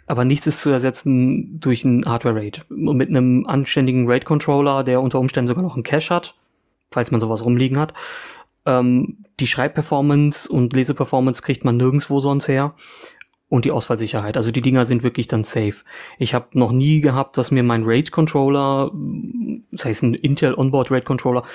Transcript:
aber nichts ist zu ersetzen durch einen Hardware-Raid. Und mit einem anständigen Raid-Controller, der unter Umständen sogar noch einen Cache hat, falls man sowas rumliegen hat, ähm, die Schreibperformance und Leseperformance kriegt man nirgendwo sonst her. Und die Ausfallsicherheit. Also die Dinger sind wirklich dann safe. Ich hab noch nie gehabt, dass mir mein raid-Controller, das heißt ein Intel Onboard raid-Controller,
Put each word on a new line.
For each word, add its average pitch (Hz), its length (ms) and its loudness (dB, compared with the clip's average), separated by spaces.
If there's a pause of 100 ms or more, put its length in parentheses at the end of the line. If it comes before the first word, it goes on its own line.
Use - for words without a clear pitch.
aber 123 180 0
nichts 143 220 2
ist 151 140 0
zu 147 100 2
ersetzen 127 880 0
durch 127 260 0
einen 123 200 4
Hardware-Raid. 110 680 -2
Und 147 260 0
mit 131 120 0
einem 127 360 4
anständigen 131 640 0
Raid-Controller, 139 720 2
der 127 180 2
unter 131 180 0
Umständen 127 300 0
sogar 165 140 -2
noch 175 120 -6
einen 120 80 -6
Cache 156 320 -2
hat, - 180 -6 (560)
falls 120 220 -2
man 113 100 2
sowas 113 240 -4
rumliegen 127 320 2
hat, 151 160 -2 (720)
ähm, 123 520 2 (220)
die 127 80 0
Schreibperformance 147 1040 0
und 123 220 0
Leseperformance 131 720 0
kriegt - 200 -4
man 120 140 2
nirgendwo 139 420 2
sonst 139 280 0
her. 139 260 0 (760)
Und 123 140 2
die 139 80 0
Ausfallsicherheit. 110 640 -4
Also 117 160 -2
die 127 100 -2
Dinger 127 240 2
sind 120 180 0
wirklich 117 240 -2
dann 110 180 -2
safe. 104 300 -4 (440)
Ich 131 140 -2
hab 123 200 -4
noch 120 200 2
nie 147 260 4
gehabt, 135 380 0
dass 127 120 0
mir 127 140 2
mein 117 220 2
raid-Controller, 139 1040 0 (800)
das - 140 -8
heißt 113 180 -2
ein 117 120 2
Intel 139 380 0
Onboard 135 380 0
raid-Controller, 127 520 0 (120)